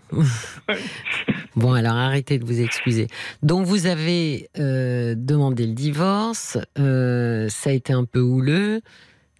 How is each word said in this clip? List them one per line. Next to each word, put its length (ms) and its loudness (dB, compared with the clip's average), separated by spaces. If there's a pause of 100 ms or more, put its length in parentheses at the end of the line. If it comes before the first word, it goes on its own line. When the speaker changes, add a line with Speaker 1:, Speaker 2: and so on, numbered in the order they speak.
(100)
Speaker 1:
<laughs> 120 2 (460)
Ouais. 80 -2 (800)
Speaker 2:
Bon, 160 4
alors, 200 2
arrêtez 460 0
de 60 -6
vous 160 0
excuser. 460 0 (340)
Donc, 240 2
vous 220 2
avez, 600 0 (100)
euh, 600 0
demandé 500 2
le 60 -2
divorce, 840 -2 (220)
euh, 720 2
ça 220 -2
a 20 2
été 180 -2
un 140 2
peu 160 -2
houleux, 600 2 (580)